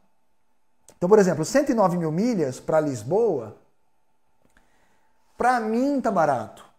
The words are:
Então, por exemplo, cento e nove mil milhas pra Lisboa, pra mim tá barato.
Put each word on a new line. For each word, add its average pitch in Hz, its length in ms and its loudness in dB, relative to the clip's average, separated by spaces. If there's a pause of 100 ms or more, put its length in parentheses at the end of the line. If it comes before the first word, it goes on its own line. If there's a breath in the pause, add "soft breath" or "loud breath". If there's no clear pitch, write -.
(960)
Então, 175 100 -2
por 214 120 8
exemplo, 165 260 2
cento 285 260 0
e 240 40 0
nove 185 220 2
mil 165 140 -2
milhas 170 480 -2
pra 156 200 0
Lisboa, 139 760 -2 (1800)
pra 240 220 0
mim 240 420 -2
tá 240 80 -2
barato. 147 560 -2 (140)